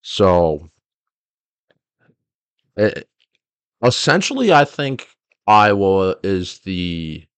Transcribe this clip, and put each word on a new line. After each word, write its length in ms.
So, 680
eh, 240
essentially, 720
I 100
think 460
Iowa 800
is 360
the 680